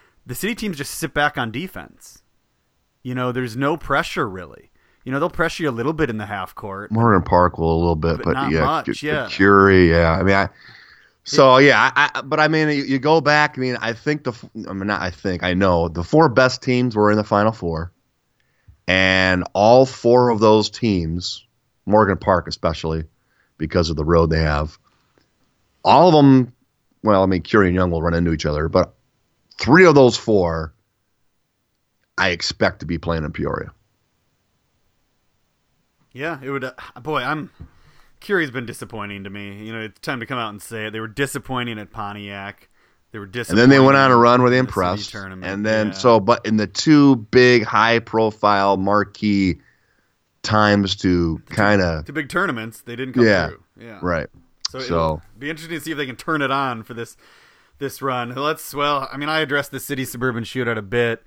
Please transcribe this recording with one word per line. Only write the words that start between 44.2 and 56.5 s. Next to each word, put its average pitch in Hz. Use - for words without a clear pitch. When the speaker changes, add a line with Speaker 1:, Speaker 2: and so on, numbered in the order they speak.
Speaker 2:
where 123
they 127
Speaker 1:
in 127
the -
city 92
Speaker 2:
impressed. -
Speaker 1:
tournament. 95
Speaker 2:
And 104
then, 110
Speaker 1:
Yeah. 95
Speaker 2:
so, 110
but 107
in 107
the 107
two 143
big, 123
high-profile, 107
marquee 98
times 101
to 85
Speaker 1:
The -
two, -
Speaker 2:
kinda 92
Speaker 1:
two 147
big 143
tournaments, 131
they 120
didn't 131
come 123
Speaker 2:
Yeah, 92
Speaker 1:
through. -
Yeah. 113
Speaker 2:
right. 85
Speaker 1:
So 127
Speaker 2:
So 131
Speaker 1:
it'll 80
be 143
interesting 160
to 139
see 165
if 143
they 143
can 127
turn 156
it 135